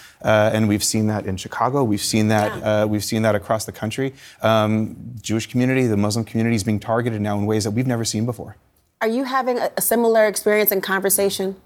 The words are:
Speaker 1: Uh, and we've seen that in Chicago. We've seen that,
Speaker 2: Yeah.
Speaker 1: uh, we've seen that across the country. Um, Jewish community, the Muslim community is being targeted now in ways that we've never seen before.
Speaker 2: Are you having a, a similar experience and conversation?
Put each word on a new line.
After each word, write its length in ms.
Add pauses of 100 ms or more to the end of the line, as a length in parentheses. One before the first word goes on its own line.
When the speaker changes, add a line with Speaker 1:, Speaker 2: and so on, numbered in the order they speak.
(220)
Speaker 1:
Uh, 320
and 160
we've 160
seen 220
that 180
in 100
Chicago. 480
We've 160
seen 300
that, 280
Speaker 2:
Yeah. 260
Speaker 1:
uh, 20
we've 180
seen 200
that 120
across 300
the 80
country. 400 (280)
Um, 540 (260)
Jewish 260
community, 400
the 100
Muslim 260
community 320
is 80
being 160
targeted 400
now 180
in 80
ways 200
that 60
we've 160
never 180
seen 200
before. 300 (460)
Speaker 2:
Are 80
you 160
having 340
a, 160
a 60
similar 460
experience 440
and 100
conversation? 840